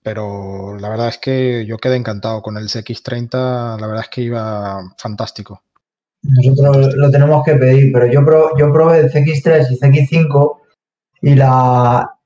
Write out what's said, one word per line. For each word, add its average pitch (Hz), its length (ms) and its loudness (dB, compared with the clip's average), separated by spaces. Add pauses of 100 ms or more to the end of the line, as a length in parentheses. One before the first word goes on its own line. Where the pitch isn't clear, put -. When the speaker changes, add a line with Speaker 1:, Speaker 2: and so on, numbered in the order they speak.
Speaker 1:
Pero 101 760 -10
la 101 100 -10
verdad 113 200 -4
es 117 100 -10
que 127 480 -4
yo 110 100 -10
quedé 127 200 -2
encantado 113 440 -6
con 107 160 -10
el 107 120 -10
C 113 100 -8
X 113 240 -12
treinta, 120 760 -6
la 107 80 -10
verdad 110 180 -8
es - 40 -20
que - 140 -8
iba 110 560 -6 (180)
fantástico. 107 640 -12 (600)
Speaker 2:
Nosotros 135 540 2
Speaker 1:
Fantástico. 135 260 2
Speaker 2:
lo 143 80 4
tenemos 147 340 2
que 156 120 2
pedir, 131 360 4
pero 120 140 2
yo 139 180 2
pro-, 156 320 2
yo 147 160 2
probé 160 280 4
el 139 100 2
C 151 100 -2
X 147 220 0
tres 156 280 2
y 123 60 -2
C 143 120 0
X 139 200 4
cinco 147 540 0 (580)
y 143 140 4
la 127 800 2 (120)